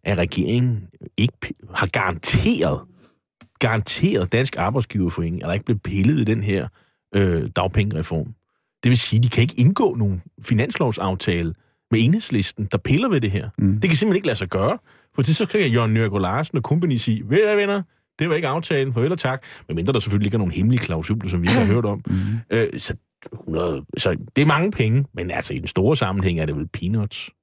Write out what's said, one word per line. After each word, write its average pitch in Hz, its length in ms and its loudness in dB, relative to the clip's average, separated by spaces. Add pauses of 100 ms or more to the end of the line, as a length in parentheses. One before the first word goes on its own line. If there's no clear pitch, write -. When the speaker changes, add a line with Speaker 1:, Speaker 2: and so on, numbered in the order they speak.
Speaker 1:
at 98 140 0
regeringen 95 680 0 (300)
ikke 120 160 2 (120)
p-, - 300 -14
har - 120 0
garanteret, 95 920 0 (800)
garanteret 110 720 0
Dansk 131 260 0
Arbejdsgiverforening, 87 840 -2
at - 40 -6
der 87 60 -2
ikke 101 120 -4
bliver 113 180 2
pillet 101 360 2
i 117 40 2
den 107 200 0
her, 98 240 -2 (480)
øh, 87 400 2
dagpengereform. 87 720 -2 (560)
Det 120 60 6
vil 123 80 6
sige, 113 260 2
de 120 60 4
kan 113 120 2
ikke 135 180 2
indgå 190 360 4
nogen 101 260 -2 (200)
finanslovsaftale 95 1120 -2 (380)
med 113 120 4
Enhedslisten, 117 680 0
der 104 60 -2
piller 196 320 2
ved 147 120 2
det 104 100 0
her. 98 260 -4
Speaker 2:
Mm. 98 240 4
Speaker 1:
Det 185 80 2
kan 160 80 4
simpelthen 196 180 2
ikke 196 120 0
lade 113 100 -2
sig - 120 -6
gøre. 143 280 0 (380)
For 139 60 0
til 147 140 4
så 220 100 0
kan 208 160 0
Jørgen 117 320 2
Nørgaard 104 280 2
Larsen 123 360 -2
og 117 60 -2
company 160 340 0
sige, 110 320 -2
"Ved 147 80 2
I 220 80 4
hvad, 208 100 2
venner? 202 260 0 (380)
Det 165 100 -2
var 156 60 2
ikke 160 120 -2
aftalen, 135 460 -2
farvel 120 180 2
og 180 80 -2
tak." 131 240 -4 (260)
Medmindre 87 240 0
der 117 60 2
selvfølgelig 101 260 0
ligger 101 120 0
nogle 90 160 0
hemmelige 110 260 2
klausuler, 92 500 -4
som 87 120 0
vi 87 60 0
ikke - 120 4
har 220 140 4
hørt 117 120 2
om. 101 220 -4
Speaker 2:
Mm. 92 80 -2 (360)
Speaker 1:
Øh, 113 160 2 (100)
så - 160 -6 (400)
hundrede, 80 520 -4 (120)
så 92 180 0 (200)
det 135 60 4
er 147 40 6
mange 156 260 2
penge, 127 420 2
men 90 180 -6
altså, - 220 -6
i - 60 -6
den - 80 -8
store 127 280 2
sammenhæng 95 440 0
er 78 60 0
det 76 100 -4
vel 73 120 -6
peanuts. 101 640 -4 (140)